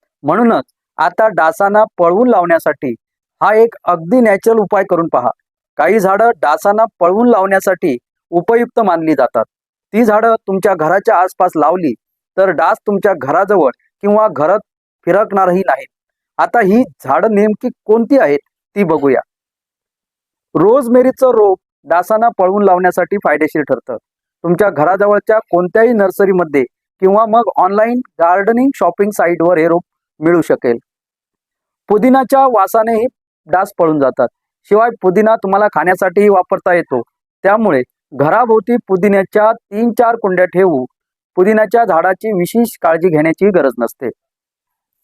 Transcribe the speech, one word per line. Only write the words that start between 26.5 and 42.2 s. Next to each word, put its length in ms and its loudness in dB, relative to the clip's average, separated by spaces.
किंवा 260 2
मग 160 0
ऑनलाइन 440 0
गार्डनिंग 540 0
शॉपिंग 360 -2
साईटवर 460 0
हे 100 2
रोप 160 0
मिळू 220 2
शकेल. 360 -2
पुदिनाच्या 600 2
वासानेही 580 0
डास 340 -2
पळून 200 0
जातात. 280 0
शिवाय 260 2
पुदिना 340 2
तुम्हाला 320 0
खाण्यासाठीही 600 0
वापरता 440 0
येतो, 280 -2
त्यामुळे 380 0
घराभोवती 600 0
पुदिन्याच्या 640 0
तीन 400 -4
चार 240 0
कुंड्या 300 -2
ठेवू. 400 0
पुदिन्याच्या 500 2
झाडाची 480 -2